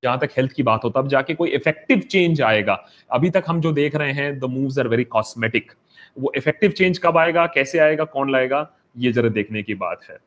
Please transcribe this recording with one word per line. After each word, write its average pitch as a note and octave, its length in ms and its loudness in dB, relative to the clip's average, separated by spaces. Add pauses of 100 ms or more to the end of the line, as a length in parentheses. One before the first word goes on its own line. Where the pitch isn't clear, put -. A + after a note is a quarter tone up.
जहां B2+ 140 0
तक C#3 180 -2
हेल्थ C3 160 0
की C#3 100 -4
बात A2 220 0
हो, A#2 60 0
तब C3+ 180 -2
जाके C#3 260 0
कोई E3+ 140 -2
इफेक्टिव D#3+ 500 0
चेंज F3 440 2
आएगा। G#2+ 420 2 (260)
अभी C#3 200 2
तक F#3 180 0
हम E3+ 120 -2
जो D#3+ 120 0
देख D3 240 0
रहे D3 160 -2
हैं, C#3+ 280 -4
the C3 100 -4
moves C3 240 -4
are C3 120 0
very A#2 180 2 (120)
cosmetic। A2+ 460 -2 (560)
वो C3+ 180 -2
इफेक्टिव C#3+ 340 0
चेंज F3+ 280 0
कब E3+ 200 2
आएगा, E3 280 2
कैसे D3 320 0
आएगा, D#3 260 4
कौन C#3 280 -2
लाएगा, C3 380 0 (280)
ये A#2+ 140 0
जरा A#2 160 2
देखने G#2 340 -4
की G#2 120 -6
बात F2+ 260 -6 (100)
है। D#2 160 -20